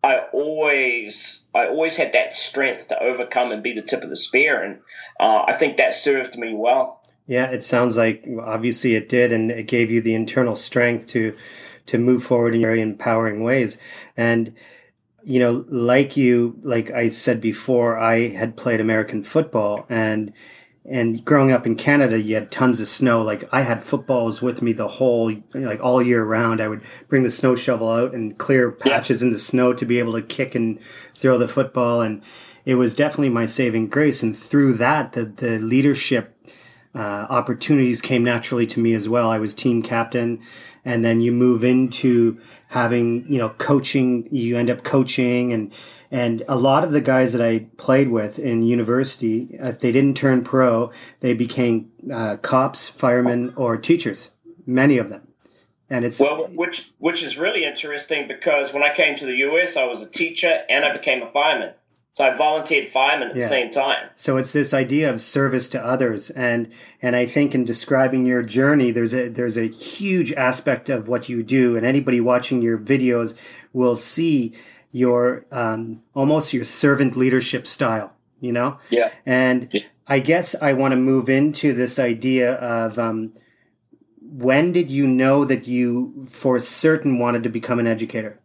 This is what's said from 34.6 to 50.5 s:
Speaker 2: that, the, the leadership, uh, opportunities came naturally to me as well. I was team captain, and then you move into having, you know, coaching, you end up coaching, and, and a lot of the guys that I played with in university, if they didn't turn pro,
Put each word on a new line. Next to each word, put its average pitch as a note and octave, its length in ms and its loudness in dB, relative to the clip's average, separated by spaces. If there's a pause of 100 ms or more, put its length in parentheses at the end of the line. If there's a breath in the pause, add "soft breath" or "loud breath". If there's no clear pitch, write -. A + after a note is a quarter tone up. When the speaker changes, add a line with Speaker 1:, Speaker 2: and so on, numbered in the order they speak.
Speaker 2:
that, B2+ 360 0
the, A#2 140 -4
the A2 340 -6
leadership, B2 760 0 (600 loud breath)
uh, G#2 340 -8
opportunities B2 720 0
came A#2+ 220 0
naturally A#2+ 420 0
to A#2 140 -6
me A#2 140 2
as G#2+ 160 -2
well. A#2 200 2
I A2+ 100 0
was G#2+ 140 -4
team A#2 300 0
captain, A#2 560 -2 (460 loud breath)
and A#2 200 0
then A#2 160 4
you A#2+ 120 2
move A#2+ 300 4
into B2 760 2 (300 loud breath)
having, A#2+ 600 0
you C#3 80 0
know, A2+ 120 -2
coaching, B2+ 840 0
you A#2+ 260 0
end A#2+ 140 2
up - 120 -4
coaching, B2 680 0
and, G#2+ 180 -4 (380 loud breath)
and A#2+ 380 -2
a C#3 80 0
lot C3+ 280 4
of D#3+ 100 -2
the D3 80 4
guys C3 320 2
that A#2+ 80 0
I A2+ 260 0 (100)
played C3+ 320 2
with G#2+ 300 -4
in A#2 240 0
university, A#2+ 840 0 (100)
if B2+ 200 -6
they A#2+ 120 0
didn't C#3 260 4
turn C3 260 2
pro, A#2+ 480 2 (280 loud breath)